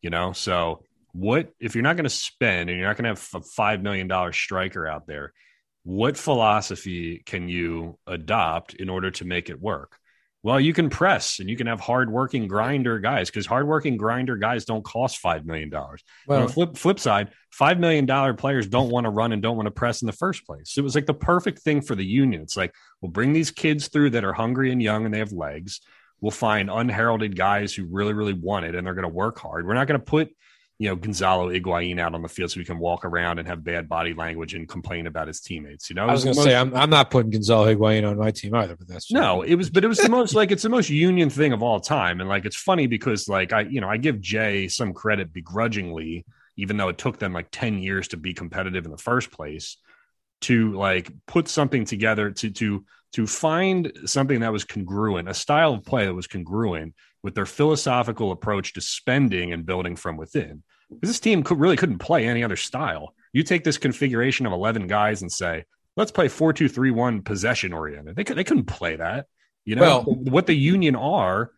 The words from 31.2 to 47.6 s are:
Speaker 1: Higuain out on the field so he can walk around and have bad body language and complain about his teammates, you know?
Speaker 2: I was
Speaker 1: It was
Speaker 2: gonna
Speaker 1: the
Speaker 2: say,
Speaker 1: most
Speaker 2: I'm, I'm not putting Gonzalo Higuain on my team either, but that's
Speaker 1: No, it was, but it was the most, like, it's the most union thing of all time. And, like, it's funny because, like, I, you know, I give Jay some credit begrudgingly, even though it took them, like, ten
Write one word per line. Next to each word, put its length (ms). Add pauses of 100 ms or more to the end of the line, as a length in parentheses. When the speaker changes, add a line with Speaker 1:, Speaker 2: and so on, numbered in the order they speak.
Speaker 1:
Higuain 480
out 160
on 80
the 40
field 220
so 100
he 60
can 140
walk 260
around 320
and 100
have 160
bad 240
body 280
language 400
and 120
complain 380
about 220
his 120
teammates, 520
you 40
know? 120
Speaker 2:
I 40
was 140
Speaker 1:
It 40
was 80
Speaker 2:
gonna 80
Speaker 1:
the 100
Speaker 2:
say, 80
Speaker 1:
most 120
Speaker 2:
I'm, 60
I'm 80
not 220
putting 180
Gonzalo 420
Higuain 380
on 80
my 140
team 240
either, 200
but 120
that's 240
Speaker 1:
No, 320
it 100
was, 160
but 140
it 40
was 120
the 100
most, 240
like, 160
it's 140
the 60
most 200
union 400
thing 240
of 80
all 180
time. 400
And, 80
like, 180
it's 100
funny 320
because, 420
like, 240
I, 80
you 180
know, 100
I 80
give 240
Jay 480
some 220
credit 400
begrudgingly, 920 (320)
even 200
though 120
it 80
took 220
them, 120
like, 200
ten 260